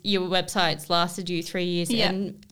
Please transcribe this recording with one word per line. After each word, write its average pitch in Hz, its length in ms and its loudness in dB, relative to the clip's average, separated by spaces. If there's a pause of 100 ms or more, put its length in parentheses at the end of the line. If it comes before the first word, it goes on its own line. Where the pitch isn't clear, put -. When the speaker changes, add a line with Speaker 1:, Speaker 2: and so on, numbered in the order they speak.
Speaker 1:
your 190 240 2
website's 175 600 0
lasted 175 400 0
you 170 140 -2
three 180 220 -2
years, 175 260 0
Speaker 2:
Yeah. 226 180 2
Speaker 1:
and 185 420 -4